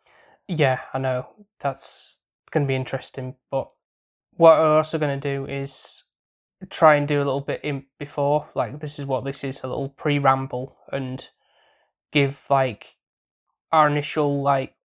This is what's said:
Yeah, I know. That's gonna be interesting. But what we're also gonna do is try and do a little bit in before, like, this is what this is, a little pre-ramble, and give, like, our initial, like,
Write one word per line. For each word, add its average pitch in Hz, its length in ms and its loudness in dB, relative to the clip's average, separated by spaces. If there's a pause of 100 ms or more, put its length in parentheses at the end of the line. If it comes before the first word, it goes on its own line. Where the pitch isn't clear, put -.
(460)
Yeah, 143 340 0 (120)
I 139 60 -2
know. 131 300 -2 (320)
That's - 600 -4 (300)
gonna 147 160 0
be 135 100 0
interesting. 131 600 -8 (140)
But 135 180 -4 (640)
what 160 260 8
we're 156 180 6
also 156 220 2
gonna 143 180 -2
do 139 300 -6
is - 580 -4 (640)
try 156 280 4
and 143 120 0
do 147 80 0
a 143 80 0
little 139 160 -2
bit 143 240 -6
in 139 220 -6 (120)
before, 147 560 -2
like, 127 260 -4
this 147 180 -6
is 143 80 -8
what 127 180 -2
this 135 180 -6
is, 135 220 -6
a 131 40 -6
little 127 200 -4
pre-ramble, 135 880 0 (160)
and 131 380 -8 (800)
give, 139 380 0
like, 135 380 0 (840)
our 156 160 6
initial, 147 540 0
like, 135 340 0 (180)